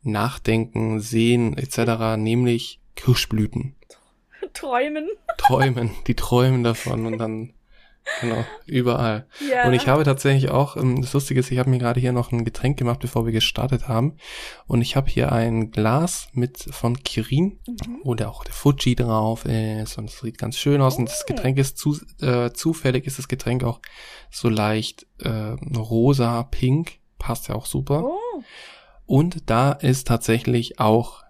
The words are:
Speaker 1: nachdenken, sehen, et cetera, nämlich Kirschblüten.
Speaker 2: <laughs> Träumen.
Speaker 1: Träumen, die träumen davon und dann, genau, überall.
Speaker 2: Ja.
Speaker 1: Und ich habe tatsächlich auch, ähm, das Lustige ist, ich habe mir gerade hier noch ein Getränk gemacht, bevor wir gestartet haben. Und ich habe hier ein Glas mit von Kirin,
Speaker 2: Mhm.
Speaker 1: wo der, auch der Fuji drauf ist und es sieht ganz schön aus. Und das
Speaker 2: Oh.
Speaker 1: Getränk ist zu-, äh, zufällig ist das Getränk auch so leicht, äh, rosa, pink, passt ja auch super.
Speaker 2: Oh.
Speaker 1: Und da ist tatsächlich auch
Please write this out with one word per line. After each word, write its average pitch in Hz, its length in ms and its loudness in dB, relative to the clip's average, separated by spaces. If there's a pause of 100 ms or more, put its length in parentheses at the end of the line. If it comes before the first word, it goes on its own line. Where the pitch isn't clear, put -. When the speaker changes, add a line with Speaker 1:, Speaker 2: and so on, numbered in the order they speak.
Speaker 1:
nachdenken, 110 960 -2
sehen, 117 580 2
et 131 140 -6
cetera, 113 460 0
nämlich 117 640 0 (160)
Kirschblüten. - 800 0 (360)
Speaker 2:
<laughs> - 420 -16
Träumen. 302 560 -2 (280)
Speaker 1:
Träumen, 123 540 4 (160)
die 127 80 4
träumen 123 480 4
davon 117 440 0
und 110 100 -6
dann, 110 360 -6 (680)
genau, 117 240 -2 (200)
überall. 120 600 0 (220)
Speaker 2:
Ja. 247 180 2
Speaker 1:
Und 127 60 6
ich 123 140 2
habe 143 160 6
tatsächlich 135 460 4
auch, 139 280 0
ähm, 127 240 2
das 127 120 -4
Lustige 139 260 0
ist, 127 120 0
ich 123 80 -2
habe 127 120 2
mir 127 80 4
gerade 120 200 0
hier 123 140 0
noch 120 180 -2
ein 117 140 0
Getränk 127 320 -2
gemacht, 120 220 -2
bevor 117 260 -2
wir 117 80 -2
gestartet 113 540 0
haben. 131 300 0 (500)
Und 120 140 2
ich - 140 -2
habe 139 140 2
hier - 240 2
ein 113 380 0
Glas 123 600 0
mit 123 380 -4
von 120 320 -2
Kirin, 151 640 0
Speaker 2:
Mhm. 240 360 -10
Speaker 1:
wo 123 120 -2
der, 107 140 -4
auch - 160 -14
der - 80 -10
Fuji 139 420 2
drauf 113 500 0
ist 110 520 -2
und 107 120 -10
es - 100 -18
sieht 113 180 -10
ganz 113 200 -6
schön 143 240 2
aus. 131 160 4
Und 120 120 0
das - 140 -8
Speaker 2:
Oh. - 100 -6
Speaker 1:
Getränk 135 240 0
ist 135 200 0
zu-, 147 220 -2 (220)
äh, 123 320 0
zufällig 135 540 0
ist 135 120 -8
das 135 80 -10
Getränk 127 360 -2
auch 117 180 -2 (500)
so - 160 -2
leicht, 107 580 0 (140)
äh, 107 360 -4 (200)
rosa, 117 680 2
pink, 135 560 0 (180)
passt - 320 -6
ja - 60 -4
auch - 100 -6
super. 139 400 -2
Speaker 2:
Oh. 381 380 -6 (640)
Speaker 1:
Und 160 420 2
da 131 240 4
ist 131 340 0
tatsächlich 117 720 0
auch 113 500 2